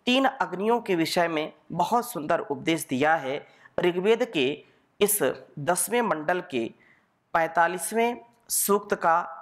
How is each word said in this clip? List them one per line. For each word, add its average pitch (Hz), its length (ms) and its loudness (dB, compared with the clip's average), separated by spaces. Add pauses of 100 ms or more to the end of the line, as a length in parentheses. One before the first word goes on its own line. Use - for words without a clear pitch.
तीन 254 180 4
अग्नियों 202 560 0
के 208 140 -2
विषय 170 340 2
में 156 240 -4 (200)
बहुत 196 380 0
सुंदर 160 300 -2
उपदेश 147 480 -2
दिया 147 260 2
है 139 320 -4 (340)
ऋग्वेद 185 520 2
के 147 320 0 (360)
इस 202 220 2 (360)
दसवें 180 440 0
मंडल 170 380 0 (100)
के 113 200 -2 (640)
पैंतालीसवें 180 840 0 (280)
सूक्त 202 460 0
का 175 260 2 (220)